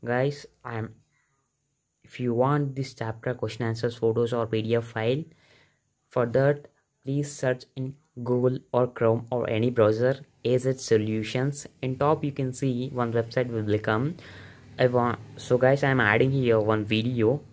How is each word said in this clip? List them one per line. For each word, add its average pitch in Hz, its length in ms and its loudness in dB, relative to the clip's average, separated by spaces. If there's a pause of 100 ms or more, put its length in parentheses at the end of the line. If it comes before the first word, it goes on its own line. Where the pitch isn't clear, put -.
Guys, 127 420 -2 (180)
I 120 120 -10
am, 113 180 -8 (1080)
if - 160 -14
you 123 140 -2
want 135 420 0
this 131 180 -8
chapter 113 400 -6
question 117 320 -6
answers, 113 300 -4
photos 113 360 0
or 117 140 -2
P 110 160 -2
D 110 140 0
F 113 80 0
file, 117 400 -2 (840)
for 123 180 0
that 139 420 2 (360)
please 143 280 -4
search 127 320 -4 (100)
in 131 180 -8 (300)
Google 123 340 2 (160)
or 123 140 4
Chrome 117 460 0
or 120 180 -2
any 117 200 2
browser, 120 540 2 (200)
A 123 120 2
Z 131 180 0
Solutions. 113 920 -2 (140)
In 131 180 -4
top 156 240 2
you 147 80 -2
can 135 220 -4
see 127 380 -4
one 120 220 -2
website 117 360 0
will 113 160 -4
become. 110 540 0 (600)
I 127 80 4
want, 120 320 2 (180)
so - 220 0
guys, 131 240 4
I 143 60 2
am 131 100 4
adding 117 320 4
here 120 300 4
one 107 240 2
video 113 560 2 (120)